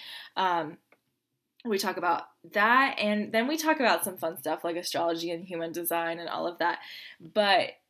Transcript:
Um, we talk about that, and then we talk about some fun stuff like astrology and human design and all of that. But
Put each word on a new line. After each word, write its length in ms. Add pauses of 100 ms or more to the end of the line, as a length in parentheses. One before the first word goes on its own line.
(360)
Um, 420 (880)
we 140
talk 180
about 260 (300)
that, 480
and 320
then 160
we 80
talk 240
about 240
some 120
fun 220
stuff 240
like 140
astrology 560
and 120
human 280
design 480
and 80
all 180
of 120
that. 200 (420)
But 500 (200)